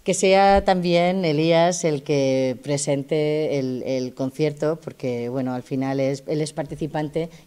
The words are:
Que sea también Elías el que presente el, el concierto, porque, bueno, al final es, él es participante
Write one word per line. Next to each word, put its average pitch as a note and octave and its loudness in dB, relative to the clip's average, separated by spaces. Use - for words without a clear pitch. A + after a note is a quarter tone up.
Que F#3 0
sea G3 4
también F3+ 2
Elías E3 2
el D3+ 0
que C3 0
presente C#3+ -2
el, B2+ -4
el B2+ -4
concierto, D3+ -2
porque, A#2+ -6
bueno, B2+ -4
al B2 -6
final C3+ -4
es, C3+ -2
él D3+ -2
es D#3 -6
participante D#3 -6